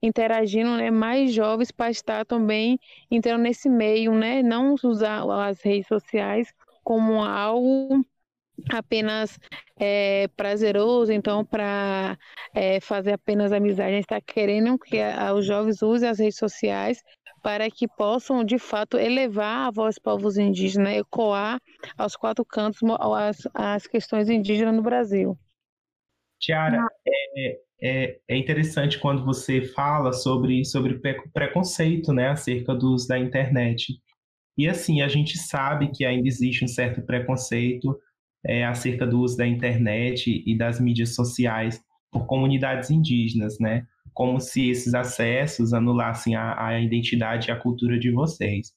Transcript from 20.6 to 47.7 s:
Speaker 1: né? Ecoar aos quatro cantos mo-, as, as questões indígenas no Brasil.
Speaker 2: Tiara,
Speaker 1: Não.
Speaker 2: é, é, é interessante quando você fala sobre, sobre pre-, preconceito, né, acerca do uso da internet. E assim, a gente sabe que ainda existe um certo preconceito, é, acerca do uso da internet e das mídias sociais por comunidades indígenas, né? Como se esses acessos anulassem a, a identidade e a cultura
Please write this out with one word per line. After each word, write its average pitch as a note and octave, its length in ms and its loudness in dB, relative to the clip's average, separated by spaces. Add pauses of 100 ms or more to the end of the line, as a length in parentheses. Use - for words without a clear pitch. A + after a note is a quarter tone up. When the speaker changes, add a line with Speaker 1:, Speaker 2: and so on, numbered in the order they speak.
Speaker 1:
né? G#3 60 0
Ecoar G#3 600 -2 (380)
aos G#3+ 180 -4
quatro A3 300 -2
cantos G#3+ 380 -4
mo-, A3+ 160 2 (160)
as, G#3 400 -2
as G#3 320 -2
questões G#3+ 420 -2
indígenas A3 460 2
no A3 80 2
Brasil. G3+ 560 0 (1000)
Speaker 2:
Tiara, D#3+ 440 0
Speaker 1:
Não. A3+ 60 0 (180)
Speaker 2:
é, C4+ 520 -4 (240)
é, C3 360 -2 (100)
é A#2+ 80 -2
interessante D3+ 600 0
quando C#3 260 0
você C3 380 -2
fala C#3 500 0
sobre, B2+ 540 0
sobre B2+ 320 -2
pre-, C3+ 240 -6 (100)
preconceito, D#3+ 800 0
né, B2+ 160 2
acerca B2+ 460 -2
do B2+ 180 2
uso B2 160 -2
da B2+ 100 0
internet. B2+ 800 0 (600)
E D3 100 2
assim, E3+ 320 0
a C#3+ 80 0
gente D3 300 0
sabe C#3 520 -2
que C#3 140 -4
ainda B2 240 2
existe B2 340 0
um B2+ 60 -2
certo A#2+ 320 -4
preconceito, B2 1000 -2 (460)
é, A#2+ 220 0
acerca B2 400 -2
do A#2+ 140 2
uso B2 180 0
da A#2+ 80 2
internet A#2+ 1000 0
e A2 120 0
das A#2 200 -2
mídias A#2 360 0
sociais A2+ 680 -2 (280)
por A#2+ 160 -4
comunidades C3 640 0
indígenas, A#2 680 2
né? A2+ 280 0 (260)
Como B2+ 280 0
se - 280 0
esses B2 240 0
acessos B2 800 0
anulassem A#2 640 2
a, A2+ 320 -4
a A#2 140 0
identidade A#2 680 0
e A#2+ 40 -2
a A#2 40 -4
cultura A#2+ 420 0